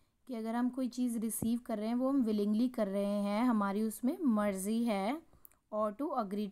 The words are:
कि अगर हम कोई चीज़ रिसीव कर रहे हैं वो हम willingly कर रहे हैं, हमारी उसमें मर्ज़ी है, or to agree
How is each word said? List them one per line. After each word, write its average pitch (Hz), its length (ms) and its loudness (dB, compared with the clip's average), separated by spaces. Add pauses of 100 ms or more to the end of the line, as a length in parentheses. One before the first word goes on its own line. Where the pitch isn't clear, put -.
(260)
कि 262 80 -8
अगर 226 200 -4
हम 247 140 2
कोई 254 200 -2
चीज़ 240 300 -2
रिसीव 226 400 0
कर 233 200 -6
रहे 208 100 -4
हैं 233 60 0
वो 254 140 0
हम 277 160 4
willingly 214 500 2
कर 214 140 0
रहे 202 340 0
हैं, 208 220 0
हमारी 208 380 2
उसमें 240 380 -2
मर्ज़ी 208 640 2
है, 226 380 -2 (520)
or 214 220 0
to 311 160 -4
agree 208 400 -2